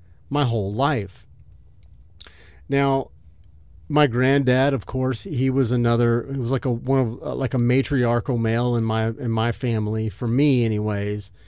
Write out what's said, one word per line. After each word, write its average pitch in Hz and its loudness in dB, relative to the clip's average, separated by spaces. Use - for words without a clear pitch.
my 143 0
whole 110 -2
life. 120 -2
Now, 139 0
my 147 4
granddad, 131 2
of 123 -4
course, 127 -4
he 131 -2
was 127 0
another, 120 2
he 135 -4
was 120 -4
like 131 -2
a, 131 0
one 127 0
of, 120 -2
uh, 139 -6
like 127 -2
a 127 0
matriarchal 120 2
male 117 0
in 113 0
my, 113 0
in 117 -4
my 113 0
family, 110 -2
for 120 -6
me 127 2
anyways. 104 -2